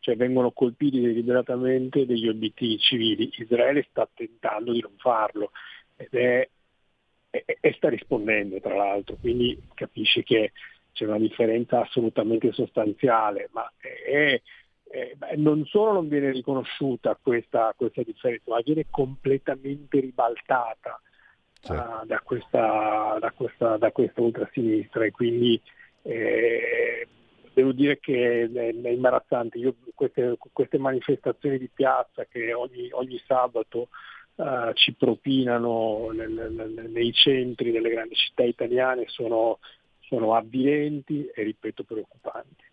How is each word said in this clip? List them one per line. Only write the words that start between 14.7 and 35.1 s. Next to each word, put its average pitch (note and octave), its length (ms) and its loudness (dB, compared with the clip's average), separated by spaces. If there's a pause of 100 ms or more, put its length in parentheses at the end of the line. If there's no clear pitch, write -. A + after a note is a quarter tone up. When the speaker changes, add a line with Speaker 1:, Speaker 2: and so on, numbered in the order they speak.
Speaker 1:
è, B2+ 280 -10
beh, D#3+ 200 -6
non D3+ 300 4
solo G#3+ 260 4
non F3 160 0
viene C#3+ 220 0
riconosciuta B2+ 920 -2
questa, A#2 560 0
questa B2 260 -4
differenza, A#2 500 -4
ma A#2 120 2
viene D3+ 240 0
completamente C#3 1120 -2
ribaltata, A#2+ 1000 -2 (600)
Speaker 2:
Certo. A2+ 420 -6
Speaker 1:
eh, A2 40 -12
da A2 140 -4
questa, A2 1000 0
da A2+ 120 -4
questa, A#2 440 -2
da G#2+ 140 4
questa B2 320 0
ultrasinistra, A2+ 840 0
e G#2 60 2
quindi, A#2+ 500 2 (420)
eh, A#2 1040 0 (460)
devo C3+ 200 4
dire C#3 280 2
che A#2+ 440 2
è, A2+ 60 -2
è A#2+ 380 -4
imbarazzante. B2 680 0
Io B2 160 0 (200)
queste, B2 420 -2 (160)
queste C#3+ 260 -2
manifestazioni C3+ 800 -2
di B2+ 140 -8
piazza C3 540 0
che A#2 280 -6
ogni, B2 380 -8
ogni B2+ 340 -6
sabato, B2 600 0 (480)
eh, B2 380 -2
ci - 200 2
propinano A#2 1160 0